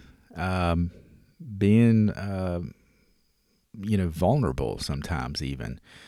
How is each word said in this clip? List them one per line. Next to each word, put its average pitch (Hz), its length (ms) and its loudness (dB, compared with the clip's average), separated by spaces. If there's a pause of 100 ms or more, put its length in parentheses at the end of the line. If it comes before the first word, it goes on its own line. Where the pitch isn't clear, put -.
(380)
um, 87 540 0 (640)
being, 107 540 6
uh, 92 500 -4 (1200)
you 104 160 0
know, 92 100 2
vulnerable 80 720 0
sometimes 69 640 -6
even 65 380 -8 (260)